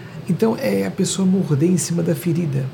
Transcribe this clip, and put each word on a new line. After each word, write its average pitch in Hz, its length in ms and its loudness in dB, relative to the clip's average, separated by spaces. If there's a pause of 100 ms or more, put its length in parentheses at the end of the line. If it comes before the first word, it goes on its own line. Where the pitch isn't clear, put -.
(300)
então 226 300 2
é 196 260 0
a 190 60 -4
pessoa 190 340 0
morder 170 460 2
em 180 60 4
cima 170 260 0
da 170 100 2
ferida. 151 600 -2